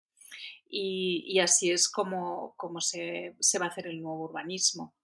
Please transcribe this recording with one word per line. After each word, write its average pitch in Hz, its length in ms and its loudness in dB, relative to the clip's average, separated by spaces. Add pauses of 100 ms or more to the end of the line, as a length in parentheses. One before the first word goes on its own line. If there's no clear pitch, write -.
(680)
Y, 190 560 0
y 190 140 4
así 175 320 6
es 175 180 4
como, 180 680 -2
como 170 240 -6
se, 175 580 -4
se - 200 4
va 175 60 0
a 170 40 -2
hacer 175 180 -8
el 165 140 -6
nuevo 160 240 -6
urbanismo. 160 680 -2 (100)